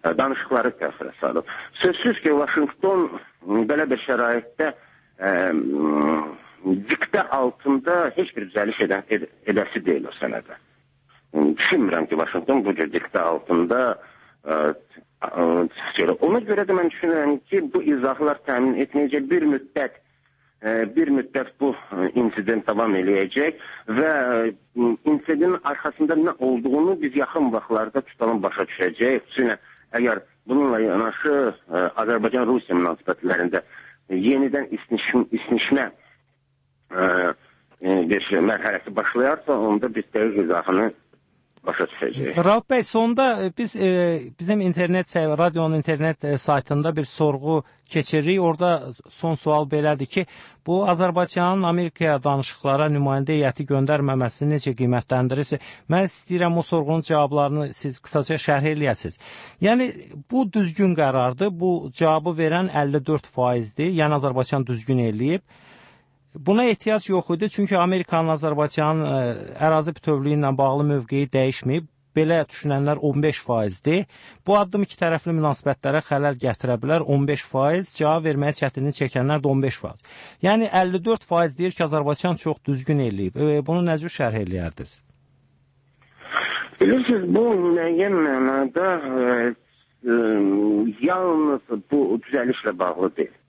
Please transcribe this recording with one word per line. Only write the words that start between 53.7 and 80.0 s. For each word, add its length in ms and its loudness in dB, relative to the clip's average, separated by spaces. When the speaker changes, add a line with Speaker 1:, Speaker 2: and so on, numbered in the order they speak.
Speaker 2:
necə 240 -2
qiymətləndirirsiniz? 800 0
Mən 180 2
istəyirəm 480 -2
o 60 0
sorğunun 420 0
cavablarını 680 0
siz 280 -8
qısaca 480 -2
şərh 240 2
eləyəsiniz. 480 -4
Yəni, 320 2
bu 220 2
düzgün 440 2
qərardır. 560 0
Bu 400 -2
cavabı 520 2
verən 280 0
əlli 340 0
dörd 200 -2
faizdir. 680 -2
Yəni, 300 2
Azərbaycan 440 0
düzgün 440 0
eləyib. 320 -2
Buna 300 2
ehtiyac 400 -2
yox 220 -2
idi, 200 -2
çünki 260 0
Amerikanın 600 2
Azərbaycanın, 720 0
e, 280 -2
ərazi 320 2
bütövlüyü 400 0
ilə 220 2
bağlı 260 2
mövqeyi 480 0
dəyişməyib. 540 0
Belə 340 2
düşünənlər 520 -2
on 200 2
beş 200 0
faizdir. 640 0
Bu 120 4
addım 240 0
iki 180 -6
tərəfli 320 0
münasibətlərə 720 0
xələl 340 0
gətirə 440 -2
bilər. 240 0
On 200 2
beş 220 -2
faiz, 480 0
cavab 300 0
verməyə 340 0
çətinlik 380 -2
çəkənlər 440 0
də 60 0
on 140 2
beş 180 -2
faiz. 220 -12